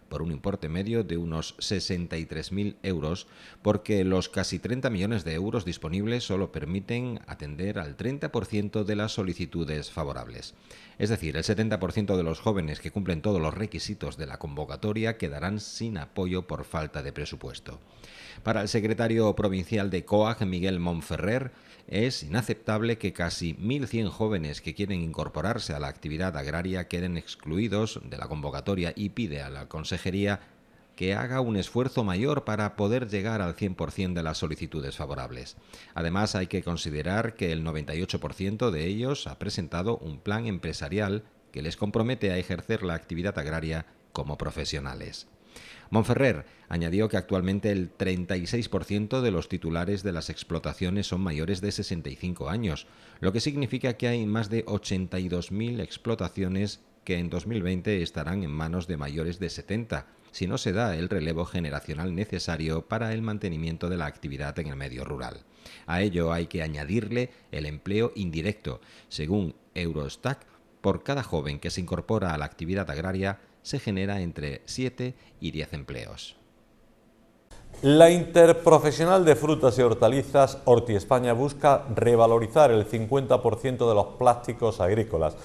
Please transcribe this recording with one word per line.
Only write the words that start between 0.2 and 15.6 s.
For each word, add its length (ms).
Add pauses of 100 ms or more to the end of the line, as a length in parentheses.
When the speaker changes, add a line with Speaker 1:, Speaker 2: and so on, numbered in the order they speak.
Speaker 1:
un 80
importe 380
medio 340
de 140
unos 420
sesenta 600
y 60
tres 280
mil 320
euros, 420 (360)
porque 420
los 240
casi 320
treinta 300
millones 340
de 100
euros 300
disponibles 600
solo 280
permiten 720
atender 540
al 160
treinta 340
por 160
ciento 380
de 100
las 180
solicitudes 800
favorables. 640 (440)
Es 120
decir, 260
el 80
setenta 360
por 100
ciento 260
de 60
los 160
jóvenes 400
que 140
cumplen 300
todos 180
los 140
requisitos 640
de 100
la 120
convocatoria 800
quedarán 400
sin 400